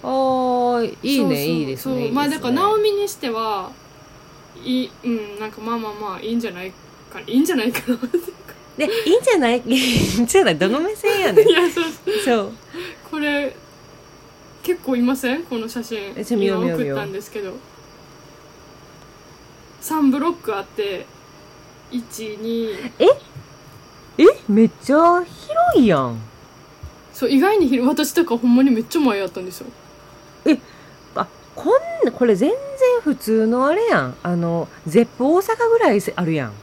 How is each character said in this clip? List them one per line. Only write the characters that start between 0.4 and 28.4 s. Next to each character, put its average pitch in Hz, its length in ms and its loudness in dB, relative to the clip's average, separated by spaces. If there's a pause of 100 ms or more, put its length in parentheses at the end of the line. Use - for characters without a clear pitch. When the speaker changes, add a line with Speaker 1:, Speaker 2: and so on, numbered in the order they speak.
Speaker 1:
い 269 140 0
い 247 80 2
ね、 - 20 2
Speaker 2:
そ - 20 0
う - 20 0
そ 156 40 2
う。 - 20 0
Speaker 1:
い 156 280 -2
い - 20 -4
で 131 120 -6
す 269 120 -8
ね、 262 40 -2
Speaker 2:
そ 254 40 -2
う。 - 20 -4
Speaker 1:
い - 0 -
い - 20 -4
で 226 60 -4
す - 20 -2
ね。 240 60 -4
Speaker 2:
ま 277 80 0
あ、 285 60 0
だ 311 100 -4
か 240 100 -6
ら、 247 40 0
直 403 240 2
美 415 140 2
に 403 160 -2
し - 80 -8
て 269 160 -8
は、 196 400 -6 (920)
い 254 200 -2
い、 - 80 -10 (120)
う 247 40 -6
ん、 208 320 -6
な 214 80 -8
ん 214 40 -12
か、 - 80 -18
ま 220 140 -6
あ 233 40 -4
ま 220 120 -8
あ 208 40 -12
ま 208 220 -10
あ、 - 60 -14
い 226 100 -6
い 233 40 -2
ん 233 40 0
じ 233 80 -6
ゃ 190 40 -6
な 180 120 -14
い 190 80 -12 (400)
か、 - 140 -16
い 208 80 -8
い 254 60 2
ん 320 60 4
じ 359 60 -2
ゃ 339 40 0
な 226 80 0
い 240 80 -2
か - 200 -6
な。 233 60 0 (800)
Speaker 1:
ね、 302 120 0 (160)
い 320 60 2
い 440 60 6
ん 508 60 2
じ 523 80 2
ゃ 381 80 4
な 240 120 2
い？ 240 120 -2
<laughs> - 20 -12
い 233 520 0
い 240 40 2
ん 233 60 2
じ - 100 2
ゃ 381 80 6
な 196 60 4
い？ 156 60 0
ど 185 120 2
の 262 100 0
目 403 160 -2
線 415 240 0
や 311 140 0
ね 415 100 8
ん。 - 40 8
Speaker 2:
<laughs> - 20 6
い - 20 6
や、 339 100 4 (100)
そ 349 100 -4
う - 40 0
そ 320 260 -6
う。 - 20 0 (100)
Speaker 1:
そ 240 180 2
う。 196 100 -6 (580)
Speaker 2:
こ 311 100 -6
れ、 285 360 -2 (1040)
結 349 200 -4
構 262 140 -2
い 240 60 0
ま 254 140 2
せ 262 180 -4
ん？ 330 100 -6
こ 247 140 -8
の 226 100 -6
写 233 160 -8
真。 202 320 -10
Speaker 1:
え、 - 80 -10
ち 233 120 -4
ょ、 - 20 0
見 202 80 2
よ 196 140 0
う、 180 60 -2
Speaker 2:
今 170 100 -2
送 151 160 -4
っ 139 40 -4
た 165 80 -4
ん 196 80 -10
で 190 80 -8
す - 120 -16
け 220 80 -10
ど。 202 60 -10
Speaker 1:
見 - 20 -10
よ 185 60 -12
う、 - 20 -16
見 262 60 -18
よ - 40 -20 (2250)
う。 - 20 -20
Speaker 2:
三 294 280 2
ブ 277 80 0
ロ 330 120 -2
ッ 339 40 -6
ク 214 200 -8
あ 196 40 -6
っ 196 60 -12
て、 202 420 -8 (840)
一、 220 480 -10
二。 226 300 -4 (300)
Speaker 1:
え？ 302 60 4 (1120)
え？ 311 60 8 (220)
め 220 180 6
っ 220 40 2 (140)
ち 262 100 0
ゃ 339 300 4 (500)
広 311 100 6
い 226 40 6
や 165 100 4
ん。 120 220 -4 (960)
Speaker 2:
そ 254 140 -4
う、 - 40 0
意 277 80 4
外 403 180 4
に 339 100 4
広 240 160 2
い。 254 60 4
私、 302 240 -2
だ 339 120 2
か 233 100 -2
ら、 - 40 -4
ほ 247 80 0